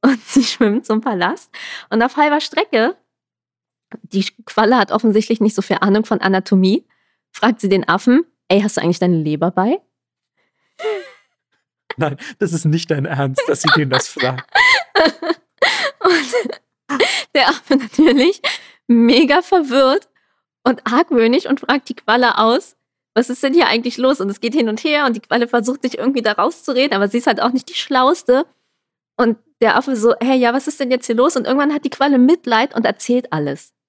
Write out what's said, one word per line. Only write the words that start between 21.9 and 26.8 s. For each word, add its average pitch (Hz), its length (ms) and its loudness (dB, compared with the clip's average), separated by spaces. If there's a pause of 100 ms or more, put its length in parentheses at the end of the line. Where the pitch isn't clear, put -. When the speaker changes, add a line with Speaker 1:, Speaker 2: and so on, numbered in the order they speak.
Speaker 1:
Qualle 240 440 0
aus, 233 380 0 (380)
"Was 240 160 0
ist 254 120 -6
denn 269 120 -2
hier 339 140 4
eigentlich 233 300 -2
los?" 262 220 2
Und 196 100 -2
es 202 100 -10
geht 233 140 -4
hin 247 140 0
und 220 160 -6
her 294 220 0
und 240 100 0
die 214 40 -8
Qualle 240 280 -2
versucht, 240 340 -2
sich - 160 -4
irgendwie 254 240 -2
da 220 100 0
rauszureden, 254 640 -2